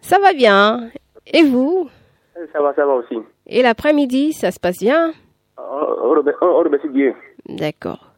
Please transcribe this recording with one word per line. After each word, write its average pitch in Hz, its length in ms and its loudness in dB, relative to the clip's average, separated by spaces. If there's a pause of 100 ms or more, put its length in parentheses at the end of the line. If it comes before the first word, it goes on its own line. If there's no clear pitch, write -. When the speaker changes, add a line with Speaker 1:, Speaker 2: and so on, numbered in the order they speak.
Speaker 1:
Ça - 180 0
va 392 160 4
bien. 226 560 2 (360)
Et 320 160 4
vous ? 285 460 0 (640)
Speaker 2:
Ça 156 80 -4
va, 143 140 0
ça 147 100 0
va 143 120 2
aussi. 120 200 -6 (300)
Speaker 1:
Et 240 160 0
l'après-midi, 277 720 0
ça 185 160 -4
se - 100 -12
passe 180 180 -4
bien ? 320 340 0 (460)
Speaker 2:
On, 131 40 -16
on 135 480 -4
remer-, 147 320 0
on, 175 40 2
on 156 180 2
remercie 147 260 -2
Dieu. 135 240 0 (340)
Speaker 1:
D'accord. - 680 -10